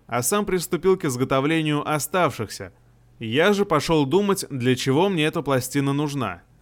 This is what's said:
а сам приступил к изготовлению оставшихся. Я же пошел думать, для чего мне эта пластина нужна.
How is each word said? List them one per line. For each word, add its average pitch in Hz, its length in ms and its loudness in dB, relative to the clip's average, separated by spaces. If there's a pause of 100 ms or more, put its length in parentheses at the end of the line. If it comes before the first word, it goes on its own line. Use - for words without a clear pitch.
а - 160 -2
сам 208 220 0
приступил 185 500 0
к - 80 -4
изготовлению 143 840 0
оставшихся. 143 840 -2 (480)
Я 135 320 2
же 202 140 0
пошел 156 400 2
думать, 190 440 2
для 127 280 0
чего 143 320 2
мне 165 160 0
эта 160 160 -2
пластина 139 500 0
нужна. 139 520 -4 (180)